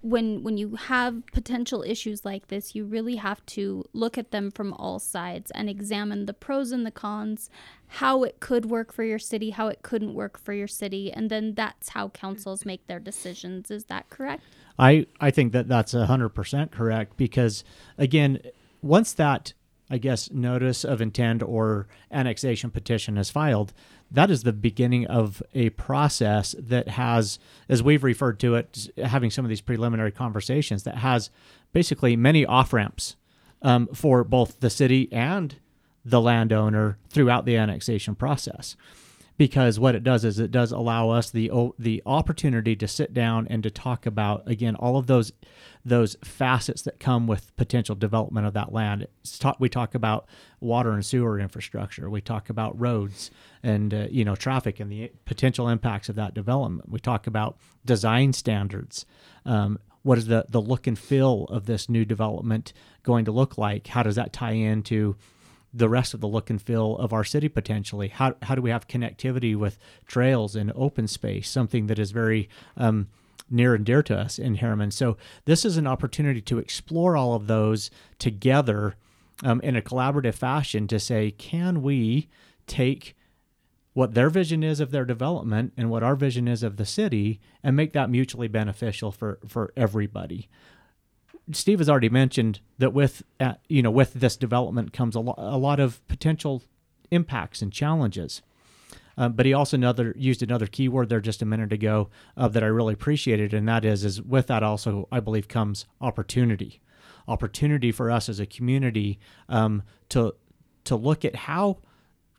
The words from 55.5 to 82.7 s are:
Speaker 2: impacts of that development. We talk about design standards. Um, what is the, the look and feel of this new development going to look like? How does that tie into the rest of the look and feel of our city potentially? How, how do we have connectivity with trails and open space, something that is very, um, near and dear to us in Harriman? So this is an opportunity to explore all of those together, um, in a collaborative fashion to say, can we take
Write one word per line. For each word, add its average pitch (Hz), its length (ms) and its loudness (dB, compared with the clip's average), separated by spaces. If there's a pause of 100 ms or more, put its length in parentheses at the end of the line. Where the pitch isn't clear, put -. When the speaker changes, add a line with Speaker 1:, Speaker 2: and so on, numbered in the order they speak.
Speaker 2:
impacts 110 380 0
of 131 100 -6
that 107 180 -4
development. 113 560 -4
We 113 80 -6
talk 117 260 -2
about 107 320 -4 (260)
design 120 500 4
standards. 101 720 -4 (360)
Um, 104 360 0 (240)
what 123 160 6
is 113 80 -4
the, 113 220 2
the 117 120 2
look 123 240 -2
and 117 140 -2
feel 131 460 2
of 101 200 -6
this 110 240 -4
new 113 160 2
development 110 680 -2 (280)
going 117 240 4
to 110 60 -2
look 127 260 2
like? 104 300 -2
How 120 160 0
does 107 140 2
that 113 160 -4
tie 117 180 -6
into 107 640 0 (580)
the 117 140 4
rest 123 260 2
of 110 60 -10
the 107 80 -4
look 107 220 -2
and 107 120 -2
feel 110 360 0
of 113 160 -2
our 110 100 2
city 147 240 0
potentially? 104 600 -4
How, 131 320 -2
how - 140 -2
do 131 60 -2
we 120 100 0
have 117 180 -4
connectivity 123 640 -2
with 104 220 -2 (280)
trails 123 480 2
and 104 220 -2
open 127 320 -2
space, 101 420 -6
something 113 380 0
that 107 100 0
is 104 140 -2
very, 110 380 0 (260)
um, 110 320 2 (420)
near 123 240 4
and 107 120 2
dear 131 180 4
to - 140 0
us 101 200 -4
in 117 180 -2
Harriman? 104 360 -2
So 117 240 0 (300)
this 160 180 4
is 185 140 2
an 151 100 0
opportunity 131 540 -2
to 117 160 -2
explore 165 580 0
all 123 200 2
of 104 120 -4
those 110 420 2 (300)
together, 110 760 2 (500)
um, 123 160 2
in 127 160 0
a 107 40 0
collaborative 127 520 0
fashion 127 560 -2
to 110 100 0
say, 107 320 0
can 170 500 -2
we 131 460 2 (400)
take - 480 -2 (800)